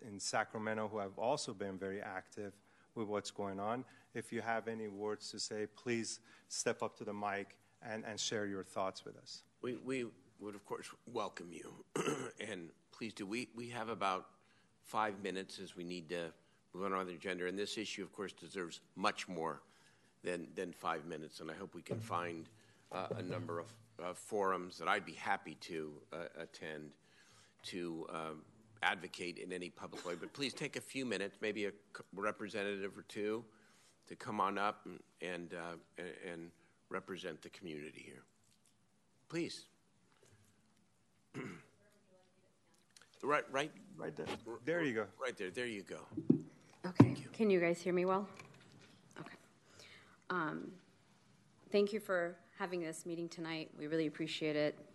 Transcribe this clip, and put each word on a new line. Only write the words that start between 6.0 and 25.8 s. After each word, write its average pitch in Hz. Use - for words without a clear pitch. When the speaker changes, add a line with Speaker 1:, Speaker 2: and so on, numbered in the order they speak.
Speaker 1:
step -
up 107
to 120
the 104
mic 101
and, 110
and 104
share 107
your 98
thoughts 95
with -
us. -
Speaker 2:
We, 123
we 127
would, 101
of 101
course, -
welcome 101
you. 82
<clears throat> -
And 87
please 110
do. 107
We, 113
we 120
have 117
about 95
five 107
minutes 95
as 87
we 90
need 87
to 85
move 95
on 95
the 90
agenda. 90
And 92
this 101
issue, 101
of 85
course, 95
deserves 85
much 98
more 80
than, 87
than 90
five 82
minutes. 78
And 80
I 80
hope 92
we 87
can 113
find, 85
uh, 92
a 92
number 87
of, 82
uh, 90
forums 95
that 85
I'd 101
be 82
happy 85
to, 78